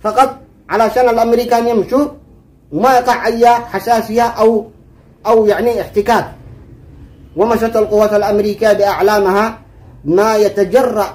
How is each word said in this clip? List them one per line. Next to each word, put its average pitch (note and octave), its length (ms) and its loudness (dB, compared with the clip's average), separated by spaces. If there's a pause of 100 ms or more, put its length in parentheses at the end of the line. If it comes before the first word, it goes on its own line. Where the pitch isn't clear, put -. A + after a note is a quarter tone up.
فقط B3 380 0 (300)
علشان A3 400 0
الأمريكان A#3 600 0
يمشوا A#3+ 380 0 (680)
وما A3+ 220 2
يقع A#3+ 320 0
أي A#3 220 2
حساسية A#3 760 0
أو، A3+ 480 0 (560)
أو A3 200 4
يعني G#3 340 0
احتكاك. G#3 520 -2 (1040)
ومشت A3 400 -2
القوات G#3 360 0
الأمريكية G#3 600 0
بأعلامها G3+ 840 0 (460)
ما G3+ 320 2
يتجرأ G#3 800 0